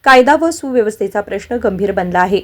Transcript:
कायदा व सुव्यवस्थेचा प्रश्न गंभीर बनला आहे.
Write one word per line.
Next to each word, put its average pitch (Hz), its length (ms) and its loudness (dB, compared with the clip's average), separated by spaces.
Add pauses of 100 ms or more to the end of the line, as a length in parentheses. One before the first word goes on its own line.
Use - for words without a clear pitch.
कायदा 262 320 6
व 330 140 0
सुव्यवस्थेचा 214 720 -4
प्रश्न 202 420 -8
गंभीर 196 280 -2
बनला 180 280 -2
आहे. 185 240 0